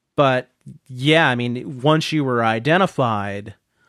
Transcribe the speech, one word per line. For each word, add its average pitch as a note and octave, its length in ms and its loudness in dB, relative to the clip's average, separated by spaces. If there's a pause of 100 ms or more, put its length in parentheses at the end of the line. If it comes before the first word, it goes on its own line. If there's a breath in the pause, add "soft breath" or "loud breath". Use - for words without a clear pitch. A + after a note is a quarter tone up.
(160)
But, C3 320 2 (400)
yeah, D3 400 2
I B2+ 60 0
mean, A#2+ 460 -6
once D#3 320 2
you D3+ 120 0
were A#2+ 200 0
identified, A2+ 1080 -2 (340)